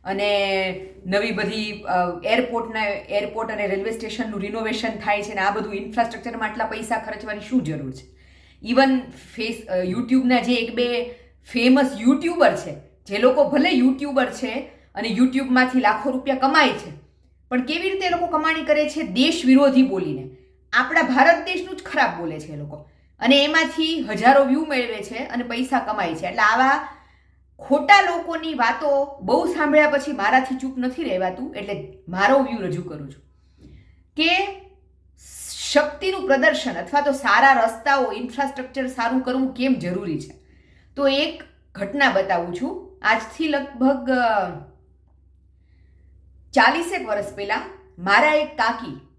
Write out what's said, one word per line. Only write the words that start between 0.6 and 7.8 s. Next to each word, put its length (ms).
નવી 240
બધી, 520
અ, 420
એરપોર્ટના, 640
એરપોર્ટ 640
અને 160
રેલવે 240
સ્ટેશનનું 500
રિનોવેશન 480
થાય 340
છે 120
ને 60
આ 100
બધું 240
ઇન્ફ્રાસ્ટ્રક્ચરમાં 760
આટલા 140
પૈસા 340
ખર્ચવાની 420
શું 220
જરૂર 300